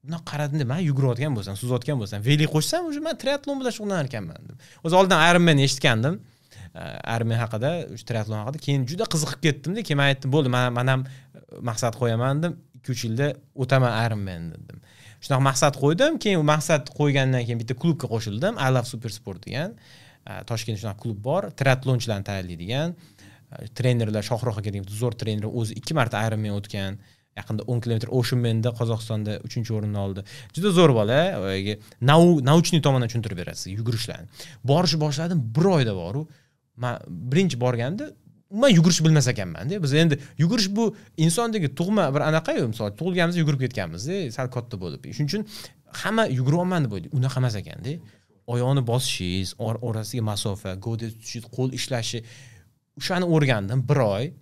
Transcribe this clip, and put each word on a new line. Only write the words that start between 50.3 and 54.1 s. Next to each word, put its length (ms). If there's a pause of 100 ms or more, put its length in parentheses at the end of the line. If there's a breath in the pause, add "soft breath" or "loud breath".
g'o'da 260
tutish, 460
qo'l 180
ishlashi, 480 (760 loud breath)
o'shani 300
o'rgandim 640
bir 160
oy. 260 (120)